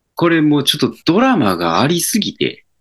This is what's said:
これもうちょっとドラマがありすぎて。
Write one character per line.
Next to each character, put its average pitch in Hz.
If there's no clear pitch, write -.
こ 170
れ 165
も 151
う 139
ち -
ょ -
っ -
と 117
ド 170
ラ 254
マ 98
が 85
あ 131
り 165
す -
ぎ -
て。 -